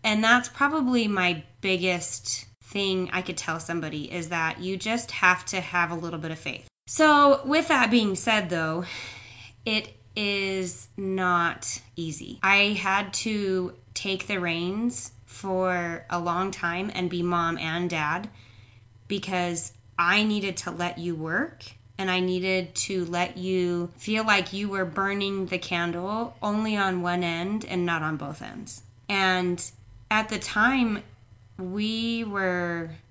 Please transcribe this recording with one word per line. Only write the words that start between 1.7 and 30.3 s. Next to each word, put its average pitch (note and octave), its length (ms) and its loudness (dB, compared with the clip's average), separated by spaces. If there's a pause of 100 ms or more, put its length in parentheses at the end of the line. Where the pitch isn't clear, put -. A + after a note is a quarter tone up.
thing F#3+ 520 0
I F#3 80 -2
could F3+ 160 -6
tell E3 200 -4
somebody, D#3+ 540 -6
is E3 160 -6
that D#3+ 320 -2
you F#3 160 -4
just A3+ 340 -4
have F3+ 360 4
to F#3 160 -4
have E3+ 280 0
a F3 40 -4
little E3 240 -6
bit D#3+ 140 -6
of D#3+ 60 -10
faith. - 300 -10 (180)
So C#4+ 600 6
with D#4+ 220 2
that B3 220 4
being G#3+ 240 4
said, G#3 360 2
though, E3 340 -2 (800)
it G#3+ 300 -2 (200)
is G3 760 -2 (100)
not F#3 840 0 (160)
easy. - 460 -6
I G3+ 360 6
had F#3+ 360 0
to G3 580 0 (220)
take F#3+ 320 -4
the G3+ 120 -2
reins F3+ 760 -2 (120)
for F3+ 840 -2
a F3 100 -2
long F3 300 0
time F#3+ 440 -4
and F3+ 140 -2
be F3 140 -2
mom E3+ 340 0
and E3+ 320 -2
dad E3 400 -2 (800)
because F3+ 640 -2 (260)
I F#3+ 260 4
needed G3+ 340 0
to - 120 -6
let F3 280 -4
you E3+ 160 -2
work, E3 500 -4 (340)
and F#3+ 120 -2
I F#3 100 2
needed F#3 560 0
to F#3 280 -2
let F3 320 -2
you F3+ 640 0
feel A3 260 0
like G3 300 4
you G3+ 160 -2
were F#3+ 160 0
burning G3 580 0
the F3+ 140 -2
candle F3+ 840 -2
only G#3+ 320 0
on F#3+ 280 0
one F3 200 0
end F3 440 -2
and F3+ 180 0
not E3+ 160 0
on D#3 160 -2
both C#3+ 240 -8
ends. - 420 -12 (240)
And F#3 560 2 (480)
at A3 200 2